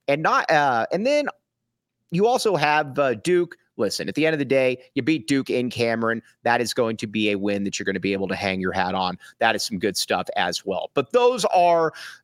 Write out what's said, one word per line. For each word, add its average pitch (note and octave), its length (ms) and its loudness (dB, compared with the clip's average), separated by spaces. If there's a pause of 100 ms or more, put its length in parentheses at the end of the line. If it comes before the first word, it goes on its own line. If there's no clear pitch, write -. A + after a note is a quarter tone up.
And C#3+ 140 0
not, A#3 280 0
uh, C3+ 420 4
and G3+ 140 -2
then D4 220 0 (800)
you F#3 160 4
also A#3 300 2
have, D3 420 2
uh, C3+ 160 2
Duke. F3 420 0 (200)
Listen, G2 320 -2
at G2 60 -8
the D3+ 120 2
end D#3+ 60 2
of D#3 60 -2
the C#3 80 -2
day, B2+ 320 2 (160)
you C3+ 80 -2
beat D#3 260 0
Duke C3+ 220 0
in B2 180 0
Cameron. A2+ 540 -2 (200)
That A#2+ 180 2
is A2+ 120 -4
going A2+ 240 -2
to A#2 100 -8
be G#2 240 0
a G2+ 80 0
win G2+ 260 -2
that G2 140 -4
you're G2+ 60 -8
gonna G2 160 -4
be G2 140 -2
able F#2+ 140 -4
to F#2+ 60 -4
hang F#2+ 280 -4
your F#2 100 -2
hat F#2 220 -2
on. F#2 240 -4 (220)
That A2+ 140 2
is G#2 80 -4
some G2+ 160 -6
good F#2+ 160 -2
stuff F2+ 400 -2
as F2+ 300 -2
well. E2+ 300 -4
But C3+ 180 -2
those B3 320 2
are, E3+ 480 2 (320)